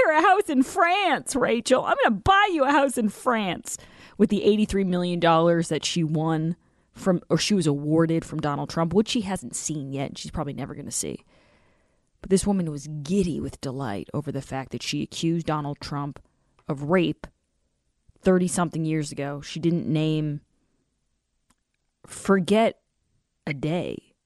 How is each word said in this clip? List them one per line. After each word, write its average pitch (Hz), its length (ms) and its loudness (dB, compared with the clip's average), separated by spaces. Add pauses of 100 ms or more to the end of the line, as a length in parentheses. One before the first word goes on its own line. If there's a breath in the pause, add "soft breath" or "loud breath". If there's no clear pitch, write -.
her 320 60 6
a 311 100 4
house 392 260 4
in 269 140 4
France, 349 720 0
Rachel. 240 500 2
"I'm 508 200 0
gonna 233 120 2
buy 392 360 4
you 294 120 2
a 269 60 4
house 277 260 2
in 220 120 0
France," - 680 -2 (420 loud breath)
with 202 120 4
the 202 140 0
eighty-three 208 400 2
million 180 340 0
dollars 165 500 4
that - 160 -2
she 170 200 0
won 160 520 0 (360)
from, 180 360 0
or 156 100 2
she - 160 0
was 180 120 2
awarded 156 580 2
from 151 140 -8
Donald 143 320 -4
Trump, 165 220 -2
which 214 160 2
she 240 140 -2
hasn't 185 340 -8
seen 139 360 -6
yet. 139 240 -6
She's - 140 -14
probably 143 240 -6
never 135 200 -10
gonna - 160 -14
see. - 340 -8 (960)
But 180 100 -12
this 190 160 2
woman 185 240 -2
was 147 160 -12
giddy 151 540 -4
with 139 200 -12
delight 127 540 -8
over 143 160 -6
the 135 100 -8
fact 135 300 -12
that 127 120 -10
she 147 200 -6
accused 165 420 -2
Donald 147 360 -4
Trump 143 400 -8 (480)
of 147 160 -6
rape 165 420 0 (920)
thirty-something 180 640 0
years 156 260 -2
ago. 143 300 -8
She - 180 -12
didn't 165 300 0
name, 156 540 0 (1600)
forget 196 720 2 (640)
a 156 80 -4
day 143 600 -6 (120)